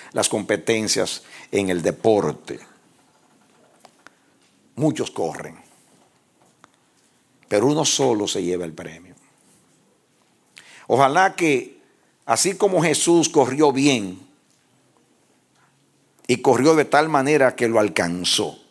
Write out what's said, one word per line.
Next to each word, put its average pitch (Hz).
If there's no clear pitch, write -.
las -
competencias 107
en 98
el 87
deporte. 85
Muchos 135
corren, -
pero 104
uno 151
solo 113
se 98
lleva 87
el 80
premio. 82
Ojalá 139
que, 143
así 180
como 185
Jesús 165
corrió 143
bien 120
y 123
corrió 135
de 147
tal 151
manera 139
que 120
lo 113
alcanzó, 90